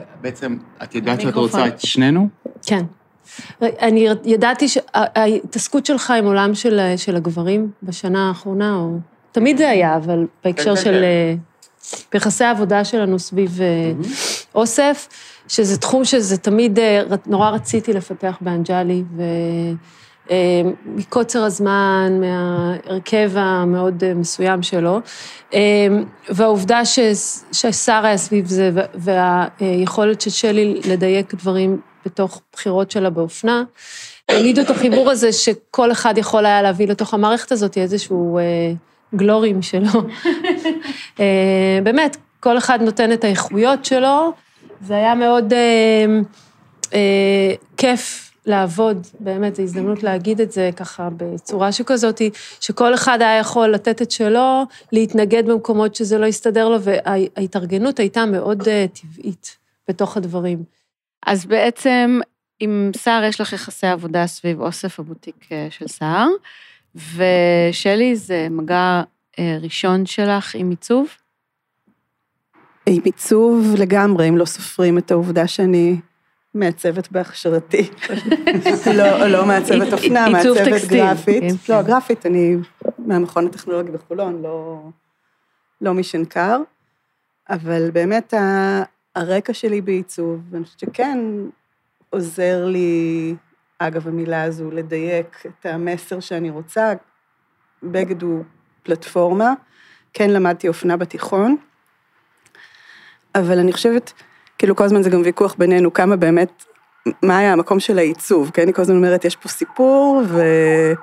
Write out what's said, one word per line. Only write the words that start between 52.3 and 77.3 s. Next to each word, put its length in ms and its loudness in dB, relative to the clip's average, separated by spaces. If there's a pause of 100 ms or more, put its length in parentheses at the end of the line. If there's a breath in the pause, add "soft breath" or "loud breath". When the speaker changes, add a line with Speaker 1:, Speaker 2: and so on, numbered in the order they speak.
Speaker 3:
שכל 340 0
אחד 280 2
היה 160 4
יכול 300 2
לתת 340 0
את 80 -4
שלו, 520 2 (300 loud breath)
להתנגד 540 2
במקומות 480 0
שזה 240 0
לא 80 2
הסתדר 420 0
לו, 140 2
וההתארגנות 1160 -2
הייתה 280 0
מאוד, 420 -2
אה, 240 0
טבעית 640 -14 (320)
בתוך 280 -4
הדברים. 480 -6 (640)
Speaker 2:
אז 200 -2
בעצם, 760 2 (400)
עם 360 -2
סער 280 0
יש 160 -2
לך 120 -6
יחסי 340 -8
עבודה 400 -2
סביב 340 -6
אוסף 400 -8
הבוטיק, 520 -16
אה, 180 -8
של 180 -14
סער, 400 -2 (640 loud breath)
ושלי 1200 0
זה 340 -4
מגע, 520 0 (360)
אה, 240 -2
ראשון 440 -2
שלך 480 -2
עם 160 -4
עיצוב? 380 -2 (1800)
Speaker 4:
עם 180 0
עיצוב 720 2
לגמרי, 500 4
אם 80 4
לא 80 4
סופרים 540 0
את 120 -2
העובדה 360 0
שאני 540 2 (540)
מעצבת 580 -4
בהכשרתי. 800 -2 (520)